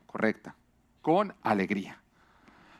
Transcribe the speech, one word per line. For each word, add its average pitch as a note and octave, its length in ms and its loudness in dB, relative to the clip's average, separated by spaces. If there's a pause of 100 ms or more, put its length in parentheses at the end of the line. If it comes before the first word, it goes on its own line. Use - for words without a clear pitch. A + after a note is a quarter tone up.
correcta, - 480 -4 (460)
con F#3 420 2
alegría. G2 580 -2 (800)